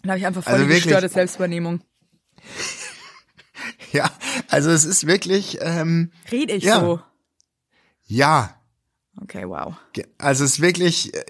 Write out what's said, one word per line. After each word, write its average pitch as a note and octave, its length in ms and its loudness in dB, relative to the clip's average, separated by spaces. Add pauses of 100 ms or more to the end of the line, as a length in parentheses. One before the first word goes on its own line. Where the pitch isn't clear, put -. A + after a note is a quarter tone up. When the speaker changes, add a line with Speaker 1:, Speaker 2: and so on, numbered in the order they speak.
Speaker 1:
Da F#3+ 80 -2
hab F#3+ 60 -2
ich F#3+ 80 -4
einfach F3+ 180 -4
voll - 100 -4
Speaker 2:
Also C3+ 120 4
Speaker 1:
die C#3+ 60 2
Speaker 2:
wirklich. E3+ 120 4
Speaker 1:
gestörte F#3 260 4
Selbstwahrnehmung. F3 760 -2
Speaker 2:
<laughs> - 40 -20 (2000)
Ja, C#3+ 180 0 (400)
also D3+ 220 2
es D#3 120 4
ist D#3+ 240 0
wirklich, F#3+ 540 0
ähm, E3 500 0 (200)
Speaker 1:
Red B3+ 200 -2
ich G3 140 -2
Speaker 2:
ja. G#3 160 6
Speaker 1:
so? E3+ 180 0 (1040)
Speaker 2:
Ja. C3 540 2 (640)
Speaker 1:
Okay, F#2 260 -12
wow. F#2 280 -10 (180)
Speaker 2:
Ge-, - 120 -8 (120)
also C#3 260 0
es C3+ 100 0
ist D3 80 -2
wirklich, F3 520 0 (160)